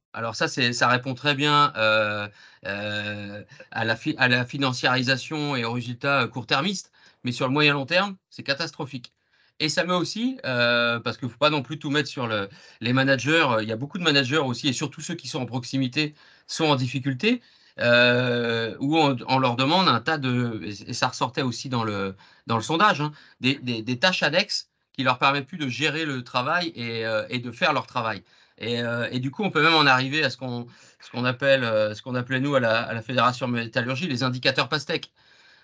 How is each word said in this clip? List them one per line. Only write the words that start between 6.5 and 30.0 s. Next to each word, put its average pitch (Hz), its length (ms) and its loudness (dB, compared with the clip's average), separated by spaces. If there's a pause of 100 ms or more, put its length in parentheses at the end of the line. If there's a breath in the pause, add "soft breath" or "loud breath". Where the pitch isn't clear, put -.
mais 123 80 -2
sur 127 160 -2
le 127 60 0
moyen 147 200 6
long 139 120 -4
terme, 190 320 -2 (120)
c'est - 140 -16
catastrophique. 139 680 -6 (460)
Et 151 100 0
ça 165 160 0
met 175 80 0
aussi, 226 520 -2
euh, 120 540 2
parce 117 180 -6
qu'il 127 100 -6
ne - 40 -8
faut - 80 -14
pas 151 100 4
non 147 140 0
plus 156 160 -10
tout 151 100 -6
mettre 143 200 0
sur 123 180 -6
le, 104 220 -2 (320 loud breath)
les 120 120 0
managers, 135 560 4
euh, 110 140 2
il 110 60 -4
y - 20 -2
a 110 60 -4
beaucoup 143 200 -8
de 175 60 -6
managers 143 340 2
aussi, 135 300 0
et 127 60 2
surtout - 280 -6
ceux 170 140 -8
qui 135 120 -12
sont 147 120 -6
en 123 60 -4
proximité 131 680 -4 (320 soft breath)
sont - 200 -2
en 147 100 6
difficulté, 131 640 0 (380 soft breath)
euh, 120 1000 4
où 151 200 2
on, 139 180 4 (100)
on 131 120 4
leur 123 160 2
demande 156 320 4
un 120 120 4
tas 156 200 -2
de, 123 440 -2
et, 101 280 -10
et - 20 -6
ça 127 140 -2
ressortait 131 340 -4
aussi 127 280 -4
dans 120 140 -2
le, 98 320 -2 (300 soft breath)
dans 113 120 0
le 107 40 0
sondage, 165 400 2
hein, 151 100 -2 (300 loud breath)
des, 131 140 2
des, 123 260 -4
des 123 160 -2
tâches 185 240 2
annexes 170 480 0 (220)
qui - 100 -6
leur 127 160 2
permettent 139 300 2
plus 185 100 -12
de 147 100 -4
gérer 147 380 -2
le 131 180 -4
travail 156 520 -2
et, 113 320 -6
euh, 107 220 0
et 123 100 -4
de 120 120 -8
faire 156 220 0
leur 127 140 -2
travail. 110 340 -4 (420 soft breath)
Et, 117 180 -2
euh, 120 300 -2
et 123 80 -4
du 131 100 -4
coup, 208 140 -6
on 185 80 0
peut 156 100 2
même 165 120 6
en 151 120 6
arriver 135 380 4